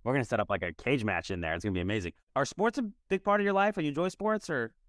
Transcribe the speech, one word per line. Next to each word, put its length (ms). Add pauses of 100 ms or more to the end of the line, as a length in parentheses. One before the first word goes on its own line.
we're 100
gonna 100
set 160
up, 100
like, 140
a 100
cage 300
match 280
in 100
there. 120
It's 120
gonna 80
be 80
amazing. 320 (220)
Are 100
sports 320
a 60 (260)
big 160
part 160
of 20
your 100
life? 240
Are 40
you 80
enjoy 180
sports 420
or? 240 (160)